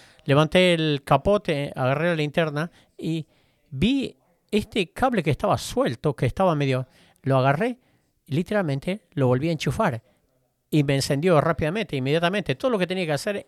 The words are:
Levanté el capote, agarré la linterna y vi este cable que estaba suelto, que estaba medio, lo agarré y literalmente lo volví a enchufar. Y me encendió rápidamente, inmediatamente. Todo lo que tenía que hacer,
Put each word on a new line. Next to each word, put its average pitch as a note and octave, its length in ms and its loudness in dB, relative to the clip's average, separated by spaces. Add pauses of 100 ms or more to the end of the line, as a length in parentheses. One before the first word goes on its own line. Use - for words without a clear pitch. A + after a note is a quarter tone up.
(240)
Levanté D#3 480 4
el D#3 320 0
capote, D3 720 0
agarré C#3 320 0
la E3+ 80 0
linterna D3+ 560 -2 (260)
y D#3+ 280 -6 (440)
vi A3+ 460 0 (340)
este G3+ 400 -2
cable A#3+ 320 0
que D#3 80 0
estaba D3+ 280 0
suelto, D#3 580 -2
que C3+ 100 0
estaba E3+ 300 2
medio, C3 320 0 (340)
lo C3+ 140 2
agarré C#3+ 420 0 (480)
y - 80 -6
literalmente F3+ 800 -2
lo C3 160 0
volví C3 220 0
a - 20 0
enchufar. D3 500 -2 (680)
Y D3+ 120 4
me C#3 140 0
encendió D3 440 2
rápidamente, D#3+ 560 -2
inmediatamente. D#3+ 600 -2
Todo C4 160 -2
lo G#3+ 80 0
que F3+ 80 -2
tenía F#3 180 -4
que D#3 60 -2
hacer, G3+ 360 -4